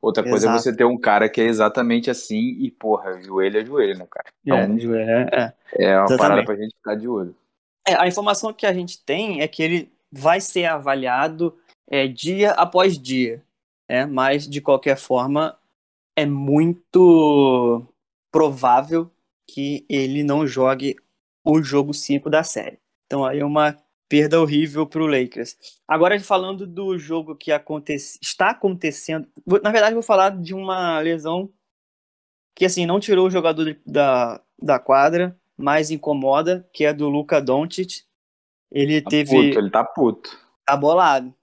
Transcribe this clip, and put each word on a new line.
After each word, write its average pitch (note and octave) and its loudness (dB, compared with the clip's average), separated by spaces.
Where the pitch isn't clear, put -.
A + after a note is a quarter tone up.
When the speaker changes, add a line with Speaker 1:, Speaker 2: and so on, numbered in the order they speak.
Speaker 1:
Outra G#2+ 0
coisa G#2+ 0
é - 4
Speaker 2:
Exato. A#2 2
Speaker 1:
você A#2+ -2
ter A#2 -4
um B2 2
cara G#2+ 2
que - -2
é A2+ 4
exatamente A#2 0
assim A#2+ -4
e, B2+ -4
porra, G2 -4
joelho F#2+ -2
é A2 -2
joelho, A#2 0
né, F2+ -16
cara? - -14
Speaker 2:
É, B2+ -2
Speaker 1:
Então, G#2 0
Speaker 2:
joelho A2+ -2
é, A#2+ 0
é. - 2
Speaker 1:
é F#2+ 4
uma G2 4
Speaker 2:
Exatamente. B2+ 2
Speaker 1:
parada G2+ 4
pra G#2+ -4
gente G#2+ -10
ficar G#2+ -8
de A2 -10
olho. F#2+ -6
Speaker 2:
É, F#3 2
a F3+ 2
informação G#3 -2
que A3 -6
a G3 2
gente F3+ -8
tem F3+ -6
é D#3 -2
que - -6
ele E3 -4
vai D#3 2
ser F3 -2
avaliado, C#3+ -4
é, C#3 0
dia F#3 0
após F3+ 2
dia, B2+ -4
né? B2+ 0
Mas, C#3 0
de C#3+ -8
qualquer C#3 0
forma, C#3 -2
é D3+ 0
muito C#3+ 6
provável D3 0
que C#3 -8
ele C#3 -2
não D3 0
jogue C3 -2
o D#3 2
jogo C#3+ 0
cinco C#3+ -4
da D#3 4
série. - -8
Então, C#3 -4
aí C#3 -4
é C#3+ -2
uma D3 0
perda D3+ 4
horrível D3+ 0
pro D#3+ -4
Lakers. B2+ -4
Agora, E3+ 2
falando G3 -4
do F#3+ -6
jogo D#3 -8
que - -10
aconte-, D3 -6
está - -4
acontecendo, F3 -6
vou, G3 2
na G#3 -2
verdade, A3 2
vou A3+ -4
falar G3 2
de F#3 -10
uma F#3 -4
lesão E3 -4
que, - 2
assim, F3+ 0
não F#3 0
tirou F#3+ 2
o F#3 2
jogador D#3+ 0
de, D#3 -6
da, C3 2
da B2+ 2
quadra, E3 2
mas D3+ 0
incomoda, D3+ -2
que D3+ -2
é D3+ 2
do D3 -4
Luka D3 0
Doncic. D3+ -4
Ele C#3+ 0
Speaker 1:
Tá D3+ -10
Speaker 2:
teve D3 0
Speaker 1:
puto, B2+ 0
ele G2+ -2
tá A2+ 0
puto. - -4
Speaker 2:
Tá C#3 2
bolado. C#3+ 2